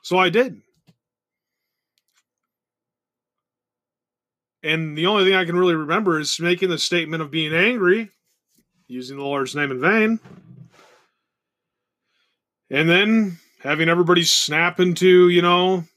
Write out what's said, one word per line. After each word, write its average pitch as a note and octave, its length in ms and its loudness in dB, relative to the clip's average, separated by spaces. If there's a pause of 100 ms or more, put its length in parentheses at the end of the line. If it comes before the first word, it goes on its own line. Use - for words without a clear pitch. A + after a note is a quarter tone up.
So F3+ 140 -2
I F#3 120 2
did. A3+ 320 -2 (4000)
And D#3 360 -4
the E3 100 0
only G#3 160 2
thing F#3+ 100 4
I F#3 120 2
can E3 120 -4
really F3+ 180 2
remember D#3+ 440 -2
is D3 200 -6
making F3 300 -2
the D#3+ 80 -4
statement D#3+ 460 -4
of C#3+ 80 -10
being D#3 220 -4
angry, G3+ 580 0 (760)
using B2+ 300 -14
the C#3 60 -12
Lord's C#3 320 -6
name C#3+ 160 -4
in B2+ 80 -8
vain, A3 400 0 (2500)
and D3+ 200 0
then G3+ 480 2 (240)
having D3+ 260 -2
everybody E3+ 360 2
snap E3 580 -2
into, F3+ 480 4
you F3 120 2
know F3+ 440 0 (120)